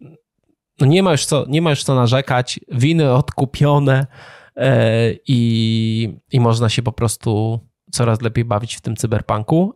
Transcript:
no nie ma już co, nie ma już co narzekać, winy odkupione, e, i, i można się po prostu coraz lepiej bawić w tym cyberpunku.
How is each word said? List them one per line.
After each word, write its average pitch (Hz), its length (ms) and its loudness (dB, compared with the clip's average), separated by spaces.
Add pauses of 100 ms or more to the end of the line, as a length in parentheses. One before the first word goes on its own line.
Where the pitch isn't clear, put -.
(800)
no 127 80 4
nie 180 160 4
ma 185 80 4
już 139 140 0
co, 143 240 -2
nie 151 120 0
ma 170 80 0
już 139 140 -2
co 139 120 0
narzekać, 127 640 0 (120)
winy 147 420 2
odkupione, 139 960 0 (500)
e, 117 540 2 (160)
i, 113 880 0 (140)
i 131 80 2
można 117 300 2
się - 120 -2
po 110 100 -4
prostu 113 680 -4 (320)
coraz 117 300 0
lepiej 117 240 -2
bawić 117 300 -4
w - 60 -18
tym 113 140 -6
cyberpunku. 110 800 -2